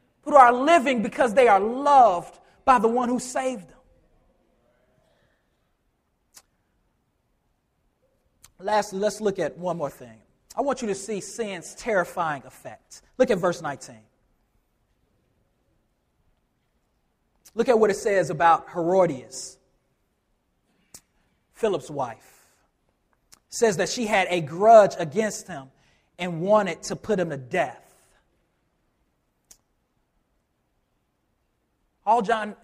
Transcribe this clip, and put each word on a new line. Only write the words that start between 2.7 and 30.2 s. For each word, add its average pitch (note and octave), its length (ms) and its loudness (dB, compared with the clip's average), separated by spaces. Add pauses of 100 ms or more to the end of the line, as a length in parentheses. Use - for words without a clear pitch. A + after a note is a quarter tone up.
the G#3+ 80 0
one A#3+ 220 0
who B3 100 -2
saved B3+ 500 -8
them. - 100 -20 (4000)
Lastly, G3+ 400 -4
let's G#3 200 -4
look G3 200 -4
at D#3 180 -6
one F3 180 -6
more C#3+ 140 -6
thing. A2+ 300 -20 (360)
I A#3 60 -4
want C4 180 -4
you A#3 60 -6
to G3 80 -4
see G3 260 -8
sin's G3+ 540 -12
terrifying E3+ 720 -4
effect. - 560 -20 (140)
Look B3+ 160 2
at F#3 60 0
verse E3+ 220 -2
nineteen. C3+ 440 -14 (3500)
Look A#3 120 0
at A#3+ 80 4
what G#3+ 140 4
it F#3+ 60 -2
says F#3+ 340 0
about E3 400 2
Herodias, E3+ 880 -2 (2000)
Philip's F#3 360 -4
wife. B2+ 560 -12 (840)
It - 220 -20
says A3 240 0
that F3+ 100 -2
she A#3 180 -6
had G3 240 0
a F3+ 100 -2
grudge G3 600 6
against F#3+ 480 -6
him C3+ 240 -16 (460)
and F3 220 -6
wanted F#3+ 440 0
to - 120 -8
put G#3 220 -4
him E3+ 120 -4
to C#3+ 60 -8
death. C3 480 -6 (4000)